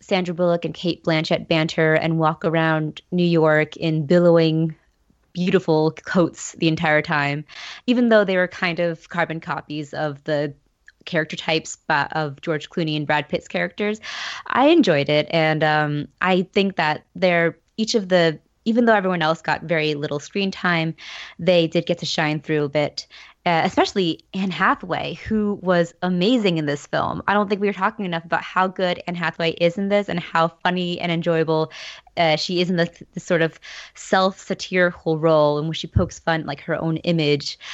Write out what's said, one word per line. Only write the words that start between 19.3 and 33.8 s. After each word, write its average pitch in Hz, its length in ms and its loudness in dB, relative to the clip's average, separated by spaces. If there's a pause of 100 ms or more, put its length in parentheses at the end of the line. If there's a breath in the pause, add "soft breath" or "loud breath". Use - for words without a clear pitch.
got 156 220 -4
very 156 300 0
little 147 260 -6
screen 196 320 -4
time, 165 420 -2 (460 loud breath)
they 175 280 4
did 165 180 0
get 170 140 -2
to 165 60 -10
shine 151 360 -2
through 151 240 -2
a 139 40 -6
bit, 147 380 -4 (380 loud breath)
uh, 170 180 2
especially 185 560 0 (140)
Anne 190 180 -2
Hathaway, 170 600 -2
who 208 480 -4
was 175 400 2
amazing 185 560 2
in 156 80 -2
this 143 200 -4
film. - 440 -4
I 196 40 2
don't 208 140 2
think 196 140 -4
we 202 60 0
were 202 40 0
talking 208 320 -4
enough 170 220 -6
about 165 160 -2
how 185 260 0
good 185 400 -2
Anne 175 80 -6
Hathaway 165 360 -2
is 170 260 0
in 196 100 -4
this 202 220 0
and 175 100 -4
how 165 300 0
funny 180 500 -2
and 175 140 -2
enjoyable, 160 580 0 (460 loud breath)
uh, 160 180 4
she 175 240 -2
is 180 100 0
in 185 60 0
the, 170 160 0 (220)
the 175 80 -12
sort 170 200 0
of 160 160 0 (360 loud breath)